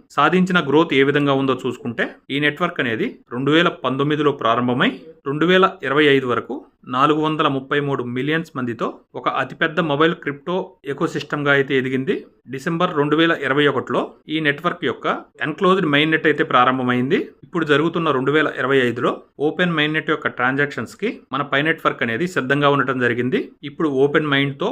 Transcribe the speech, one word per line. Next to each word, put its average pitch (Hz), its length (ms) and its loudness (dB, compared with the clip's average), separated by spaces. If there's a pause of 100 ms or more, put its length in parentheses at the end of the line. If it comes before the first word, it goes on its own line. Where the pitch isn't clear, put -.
(160)
సాధించిన 180 420 4 (100)
గ్రోత్ 156 300 4
ఏ 135 120 6
విధంగా 143 300 2
ఉందో 135 220 2
చూసుకుంటే, 123 420 -4 (300)
ఈ 139 120 -2
నెట్వర్క్ 170 380 -2
అనేది 120 220 -2 (280)
రెండు 139 220 0
వేల 175 120 4 (160)
పంతొమ్మిదిలో 143 480 0 (100)
ప్రారంభమై 123 480 2 (380)
రెండు 151 220 0
వేల 185 160 4 (200)
ఇరవై 143 180 2 (120)
ఐదు 131 160 0
వరకు 117 220 -4 (300)
నాలుగు 143 360 2
వందల 156 280 0
ముప్పై 135 320 -2
మూడు 139 280 -2
మిలియన్స్ 147 460 -4
మందితో 123 320 -6 (280)
ఒక 127 200 -4
అతిపెద్ద 160 460 -4
మొబైల్ 160 340 2
క్రిప్టో 151 420 -8 (300)
ఎకోసిస్టమ్‌గా 143 640 -2
అయితే 139 220 2
ఎదిగింది. 131 400 0 (360)
డిసెంబర్ 170 460 -2
రెండు 147 200 2
వేల 165 240 4
ఇరవై 139 260 2
ఒకటిలో 135 360 0 (260)
ఈ 156 120 -4
నెట్వర్క్ 151 440 -2
యొక్క 120 220 -4 (360)
ఎన్‌క్లోజ్డ్ 180 480 2
మెయిన్ 151 240 2
నెట్ 160 140 2
అయితే 151 180 2
ప్రారంభమైంది. 127 760 2 (220)
ఇప్పుడు 165 240 -4
జరుగుతున్న 160 440 2
రెండు 131 220 0
వేల 151 240 2
ఇరవై 135 240 2
ఐదులో 123 320 0 (280)
ఓపెన్ 160 360 0
మెయిన్ 151 200 0
నెట్ 160 140 -4
యొక్క 147 200 -2
ట్రాన్సాక్షన్స్‌కి 135 800 -4 (200)
మన 139 140 -4
పై 139 180 -2
నెట్వర్క్ 151 400 -2
అనేది 120 260 -2
సిద్ధంగా 143 420 0
ఉండటం 135 300 0
జరిగింది. 123 420 0 (240)
ఇప్పుడు 147 320 -4
ఓపెన్ 147 340 2
మైండ్‌తో 139 400 0